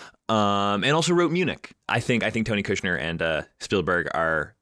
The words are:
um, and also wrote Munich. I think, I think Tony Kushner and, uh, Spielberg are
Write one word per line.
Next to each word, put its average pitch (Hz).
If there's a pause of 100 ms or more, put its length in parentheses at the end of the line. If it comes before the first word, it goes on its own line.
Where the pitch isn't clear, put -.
(260)
um, 101
and 131
also 165
wrote 175
Munich. 165 (160)
I 117
think, 113
I 107
think 110
Tony 104
Kushner 92
and, 82
uh, 80 (160)
Spielberg 87
are 80